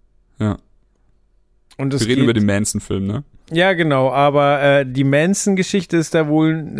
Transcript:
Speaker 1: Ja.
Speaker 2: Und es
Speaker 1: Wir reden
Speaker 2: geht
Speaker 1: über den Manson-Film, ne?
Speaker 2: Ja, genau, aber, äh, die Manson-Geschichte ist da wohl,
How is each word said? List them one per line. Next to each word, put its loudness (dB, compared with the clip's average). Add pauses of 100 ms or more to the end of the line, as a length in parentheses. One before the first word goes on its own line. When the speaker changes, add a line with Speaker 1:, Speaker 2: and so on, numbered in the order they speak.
(400)
Speaker 1:
Ja. -2 (1200)
Speaker 2:
Und -4
es -2
Speaker 1:
Wir -4
reden 2
Speaker 2:
geht 4
Speaker 1:
über 2
den 2
Manson-Film, -2
ne? -4 (260)
Speaker 2:
Ja, 2
genau, 0
aber, 2
äh, 2
die -2
Manson-Geschichte 0
ist -2
da 2
wohl, 2 (280)